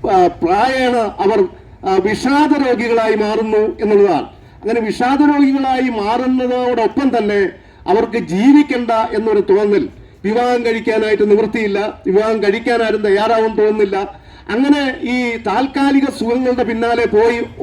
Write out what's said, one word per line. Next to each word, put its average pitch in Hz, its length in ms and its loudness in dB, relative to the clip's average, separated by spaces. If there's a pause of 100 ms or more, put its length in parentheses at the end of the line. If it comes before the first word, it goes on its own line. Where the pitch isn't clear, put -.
(100)
ആ, 185 160 4
പ്രായേണ 247 680 0
അവർ, 202 520 0 (380)
ആ, 190 80 0
വിഷാദ 269 760 0
രോഗികളായി 226 460 0
മാറുന്നു 214 680 -2
എന്നുള്ളതാണ്. 202 440 2 (360)
അങ്ങനെ 226 180 -2
വിഷാദ 247 420 0
രോഗികളായി 269 680 2
മാറുന്നതോടൊപ്പം 247 1300 0
തന്നെ 202 320 0 (360)
അവർക്ക് 226 320 0
ജീവിക്കണ്ട 240 720 0
എന്നൊരു 220 500 0
തോന്നൽ, 196 480 2 (360)
വിവാഹം 240 420 0
കഴിക്കാനായിട്ട് 214 640 0
നിവൃത്തിയില്ല, 208 760 -2
വിവാഹം 214 360 0
കഴിക്കാനാരും 220 600 -2
തയ്യാറാവും 214 540 0
തോന്നുന്നില്ല. 214 400 0 (520)
അങ്ങനെ 269 540 0
ഈ 240 340 -2
താൽക്കാലിക 269 680 0 (140)
സുഖങ്ങളുടെ 247 440 0
പിന്നാലെ 233 440 0
പോയി 233 340 2 (220)